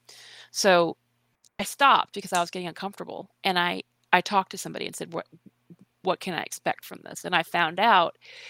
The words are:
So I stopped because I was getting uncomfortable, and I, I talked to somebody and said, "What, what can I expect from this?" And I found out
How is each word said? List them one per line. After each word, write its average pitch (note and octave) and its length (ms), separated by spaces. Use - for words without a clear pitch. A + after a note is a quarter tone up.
So F3 440
I G3+ 40
stopped - 500
because G3+ 200
I F3+ 60
was F3 100
getting F3+ 180
uncomfortable, - 640
and F#3 140
I, F3 240
I F3+ 100
talked G3 300
to F#3+ 60
somebody - 280
and E3+ 100
said, - 180
"What, E3+ 120
what F3+ 160
can F#3 140
I A#2+ 80
expect - 440
from - 180
this?" - 220
And F3 100
I E3 80
found F3 360
out G3 360